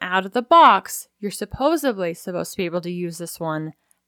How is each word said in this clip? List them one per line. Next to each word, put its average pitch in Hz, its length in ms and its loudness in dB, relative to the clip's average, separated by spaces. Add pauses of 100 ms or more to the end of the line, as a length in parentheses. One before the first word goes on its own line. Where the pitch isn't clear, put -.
out 185 240 -2
of 190 60 -14
the 233 100 -2
box, 262 680 6 (100)
you're 202 120 -8
supposedly 233 840 -2
supposed 175 400 -8
to - 60 -18
be 185 80 -2
able 170 160 -4
to 175 80 -8
use 175 260 -8
this 170 240 -12
one 156 320 -6 (360)